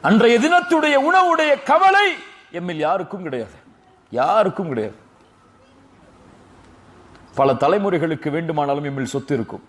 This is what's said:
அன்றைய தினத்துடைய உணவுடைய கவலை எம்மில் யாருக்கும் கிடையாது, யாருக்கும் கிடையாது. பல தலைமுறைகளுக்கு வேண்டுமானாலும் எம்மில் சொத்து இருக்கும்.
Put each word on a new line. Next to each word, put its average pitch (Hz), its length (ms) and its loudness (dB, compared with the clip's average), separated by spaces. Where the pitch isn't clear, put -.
அன்றைய 233 380 4
தினத்துடைய 320 560 2
உணவுடைய 320 680 2
கவலை 381 520 2
எம்மில் 175 260 -8
யாருக்கும் 180 460 -4
கிடையாது, 127 280 -8
யாருக்கும் 185 580 -2
கிடையாது. 110 280 -6
பல 139 180 2
தலைமுறைகளுக்கு 165 760 -2
வேண்டுமானாலும் 147 540 -4
எம்மில் 139 200 -6
சொத்து 135 300 -6
இருக்கும். 123 340 -6